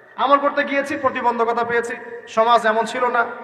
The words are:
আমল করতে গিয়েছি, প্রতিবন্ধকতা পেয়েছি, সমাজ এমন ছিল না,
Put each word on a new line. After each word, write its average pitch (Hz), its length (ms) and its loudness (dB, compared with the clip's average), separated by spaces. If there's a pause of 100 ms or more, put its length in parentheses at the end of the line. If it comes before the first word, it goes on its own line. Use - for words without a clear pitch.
(140)
আমল 269 220 4
করতে 277 260 -2
গিয়েছি, 277 340 -4
প্রতিবন্ধকতা 233 640 -2
পেয়েছি, 233 300 -2 (340)
সমাজ 226 380 4
এমন 220 200 2
ছিল 247 200 -2
না, 240 200 2 (180)